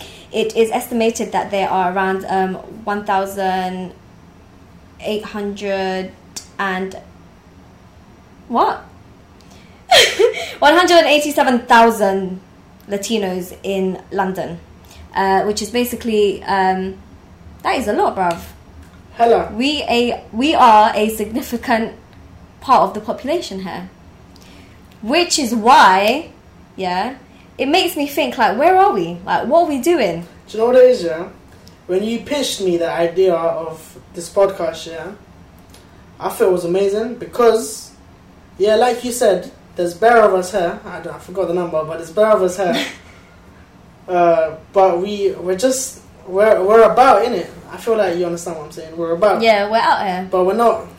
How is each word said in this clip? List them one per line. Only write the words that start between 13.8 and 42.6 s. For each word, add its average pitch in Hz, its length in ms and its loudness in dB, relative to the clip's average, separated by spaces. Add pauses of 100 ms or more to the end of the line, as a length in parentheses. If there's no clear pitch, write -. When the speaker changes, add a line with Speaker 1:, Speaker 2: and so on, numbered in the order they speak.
Speaker 1:
London, 180 480 -4 (540)
uh, 190 300 2
which 208 180 -2
is 208 80 -8
basically, 233 760 0
um, 190 540 -2 (640)
that 359 160 -2
is 240 100 -4
a 208 60 -2
lot, 349 220 0
bruv. 180 260 -2 (720)
Speaker 2:
Hella. 214 400 2
Speaker 1:
We 269 300 -2
a, 240 480 -2
we 269 240 0
are 220 400 6
a 214 140 0
significant 226 840 -4 (680)
part 233 220 4
of 185 100 -2
the 208 80 -6
population 247 600 -6
here, 185 280 -12 (1120)
which 330 360 0
is 240 160 -2
why, 226 800 4 (440)
yeah, 190 420 -4 (400)
it 269 100 -2
makes 339 280 0
me 285 120 -4
think, 285 300 -4
like, 208 200 2
where 339 180 4
are 392 160 4
we? 175 340 -4
Like, 180 220 -2
what 330 180 4
are 311 40 -6
we 285 100 -4
doing? 240 420 0 (260)
Speaker 2:
Do - 100 -10
you - 20 -6
know 226 80 2
what 254 100 4
it 254 80 10
is, 233 180 4
yeah? 170 260 -6 (580)
When 185 160 -2
you 226 180 -4
pitched 277 400 -6
me 180 160 -2
the 165 140 -2
idea 170 440 0
of 160 640 -6 (140)
this 175 200 -14
podcast, 175 540 0
yeah, 165 240 -12 (1080)
I 165 100 -4
feel 208 180 0
it 185 60 4
was 170 120 -2
amazing 202 500 -2
because, 226 760 -2 (640)
yeah, 208 180 2
like 240 280 0
you 247 80 -6
said, 196 400 0 (240)
there's 175 180 -4
bare 226 300 4
of 196 100 4
us 180 200 -2
here. 185 320 -2
I 180 160 -14
don't, 160 120 -12
I 156 60 -16
forgot 185 300 -6
the 170 40 -4
number, 165 300 -2
but 160 140 -10
there's 165 140 -14
bare 214 200 4
of 190 100 4
us 180 140 0
here. 233 360 -2